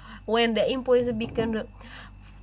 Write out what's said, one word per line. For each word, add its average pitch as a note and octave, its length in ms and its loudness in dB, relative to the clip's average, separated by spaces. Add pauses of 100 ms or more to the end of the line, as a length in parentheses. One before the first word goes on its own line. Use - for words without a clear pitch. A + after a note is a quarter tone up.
(260)
when A3+ 300 2
the G#3 160 2
impulse B3 400 2
become A3+ 400 -2
the A3 160 -4 (760)